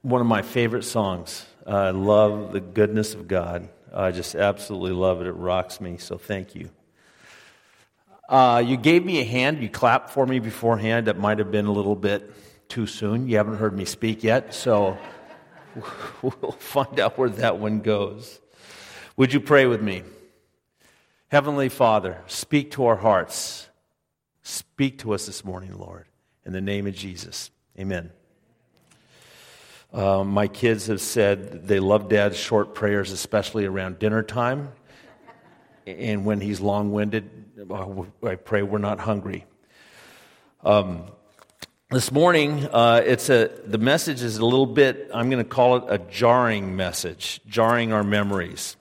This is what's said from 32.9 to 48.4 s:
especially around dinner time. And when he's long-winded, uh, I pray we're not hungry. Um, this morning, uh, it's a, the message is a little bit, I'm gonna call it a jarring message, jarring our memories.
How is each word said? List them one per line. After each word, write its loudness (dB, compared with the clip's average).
especially -4
around -6
dinner 0
time. -4
And -4
when 0
he's -4
long-winded, -2
uh, -10
I -4
pray -2
we're -2
not -2
hungry. -4
Um, 0
this -2
morning, 4
uh, 6
it's 2
a, 6
the -2
message 0
is -4
a 0
little 4
bit, 2
I'm 0
gonna 0
call 4
it -2
a 2
jarring 0
message, -6
jarring 2
our 2
memories. -2